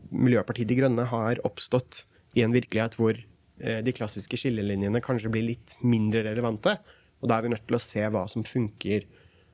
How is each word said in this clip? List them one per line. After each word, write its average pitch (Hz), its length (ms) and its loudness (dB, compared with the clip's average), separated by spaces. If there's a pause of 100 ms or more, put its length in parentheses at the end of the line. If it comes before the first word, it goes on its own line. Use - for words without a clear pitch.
(120)
Miljøpartiet 120 560 2
De 123 80 2
Grønne 123 320 2
har 117 360 0
oppstått - 600 -2 (320)
i 120 80 6
en 113 100 2
virkelighet 113 420 0
hvor, 110 200 2 (460)
eh, 113 200 -4
de 123 120 0
klassiske 107 440 -6
skillelinjene 101 640 0
kanskje 113 300 -2
blir 113 160 0
litt - 360 -8
mindre 113 400 4
relevante. 113 540 -2 (440)
Og 123 80 0
da 113 80 4
er 113 60 -2
vi 120 60 -2
nødt 110 180 -4
til 120 100 2
å - 40 -2
se - 200 -4
hva 104 280 0
som 113 140 -4
funker, 107 600 -2 (480)